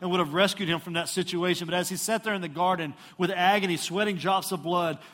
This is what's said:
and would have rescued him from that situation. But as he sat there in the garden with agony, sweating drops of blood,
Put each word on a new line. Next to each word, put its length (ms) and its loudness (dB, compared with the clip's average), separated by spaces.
and 100 -2
would 80 2
have 140 0
rescued 340 2
him 140 0
from 120 -8
that 140 -2
situation. 580 -2
But 100 -2
as 120 0
he 80 -6
sat 300 -2
there 80 0
in 80 -4
the 80 -6
garden 440 0
with 140 0
agony, 460 4
sweating 400 -2
drops 340 0
of 120 -4
blood, 360 0